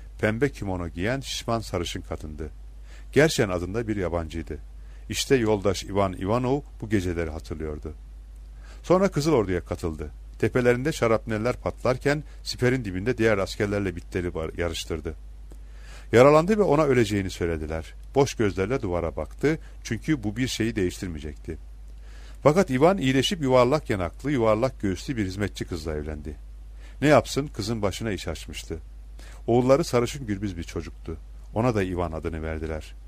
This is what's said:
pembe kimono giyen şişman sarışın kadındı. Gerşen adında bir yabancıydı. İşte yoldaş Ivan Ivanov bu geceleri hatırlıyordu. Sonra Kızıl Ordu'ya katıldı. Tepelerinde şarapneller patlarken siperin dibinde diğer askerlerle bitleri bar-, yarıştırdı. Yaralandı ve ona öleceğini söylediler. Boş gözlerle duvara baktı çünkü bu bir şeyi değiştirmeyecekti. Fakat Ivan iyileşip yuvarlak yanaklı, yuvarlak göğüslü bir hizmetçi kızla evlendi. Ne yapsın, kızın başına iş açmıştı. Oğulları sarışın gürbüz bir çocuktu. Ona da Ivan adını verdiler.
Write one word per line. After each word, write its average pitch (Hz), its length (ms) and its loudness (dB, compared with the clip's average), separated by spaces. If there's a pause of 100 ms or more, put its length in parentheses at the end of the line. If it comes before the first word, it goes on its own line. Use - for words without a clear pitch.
(220)
pembe 113 280 2
kimono 92 400 -4
giyen 104 300 -2
şişman 117 400 -2
sarışın 92 420 -4
kadındı. 76 480 -8 (600)
Gerşen 135 380 4
adında 92 380 -2
bir 107 80 -2
yabancıydı. 82 600 -4 (520)
İşte - 260 2
yoldaş 104 480 2
Ivan 98 300 0
Ivanov 123 480 0 (200)
bu 113 80 -8
geceleri 87 400 0
hatırlıyordu. 78 640 -8 (920)
Sonra 185 240 6
Kızıl 156 260 2
Ordu'ya 92 320 4
katıldı. 78 460 -4 (280)
Tepelerinde 123 520 2
şarapneller 113 640 2
patlarken 131 680 0 (200)
siperin 123 420 0
dibinde 98 320 -2
diğer 110 200 6
askerlerle 101 580 0
bitleri 87 380 -4
bar-, 80 240 -4
yarıştırdı. 82 580 -4 (960)
Yaralandı 151 460 10
ve 208 40 4
ona 156 220 6
öleceğini 104 460 4
söylediler. 80 640 -2 (220)
Boş 139 180 6
gözlerle 98 480 0
duvara 82 340 -2
baktı 139 440 0 (240)
çünkü 117 400 -2
bu 104 140 -2
bir 127 100 0
şeyi 113 280 -2
değiştirmeyecekti. 82 840 -4 (840)
Fakat 160 260 6
Ivan 156 280 4
iyileşip 135 440 2
yuvarlak 127 480 4
yanaklı, 101 420 -2
yuvarlak 113 500 2
göğüslü 101 360 -2
bir 104 80 0
hizmetçi 95 400 -4
kızla 80 280 -6
evlendi. 76 420 -6 (640)
Ne 135 60 4
yapsın, 143 400 4
kızın 110 340 -4
başına 101 300 -2
iş 90 160 -6
açmıştı. 82 500 -8 (680)
Oğulları 127 360 6
sarışın 123 420 0
gürbüz 98 320 -4
bir 85 60 -6
çocuktu. - 540 -8 (360)
Ona 113 220 2
da 101 80 4
Ivan 87 280 0
adını 80 320 -4
verdiler. 80 520 -6 (120)